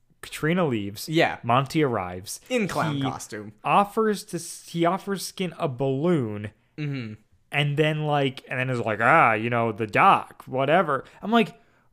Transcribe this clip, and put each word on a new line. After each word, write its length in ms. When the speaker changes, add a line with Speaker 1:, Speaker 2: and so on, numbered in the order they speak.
Speaker 1:
Katrina 460
leaves. 400
Speaker 2:
Yeah. 360
Speaker 1:
Monty 400
arrives. 640
Speaker 2:
In 180
clown 280
Speaker 1:
He 80
Speaker 2:
costume. 500
Speaker 1:
offers 640
to 120
s-, 320
he 160
offers 400
Skin 320
a 100
balloon 840
Speaker 2:
Mm-hmm. 360
Speaker 1:
and 240
then, 300
like, 420
and 120
then 100
is 100
like, 220
"Ah, 320
you 160
know, 220
the 160
doc, 580
whatever." 600
I'm 80
like, 280